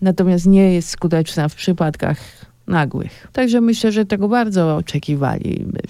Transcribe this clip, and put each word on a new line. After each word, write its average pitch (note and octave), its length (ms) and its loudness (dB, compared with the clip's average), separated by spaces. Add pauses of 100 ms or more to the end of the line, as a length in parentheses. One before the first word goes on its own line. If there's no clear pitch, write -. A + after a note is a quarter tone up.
natomiast F3+ 440 2
nie G3 280 6
jest E3+ 160 -2
skuteczna D#3+ 600 -2
w - 60 -8
przypadkach D#3+ 600 -2 (500)
nagłych. - 680 -4
Także A#3+ 280 2
myślę, A3+ 300 2
że G#3+ 140 0
tego G3+ 220 -2
bardzo G3 480 0
oczekiwali, - 920 -4 (240)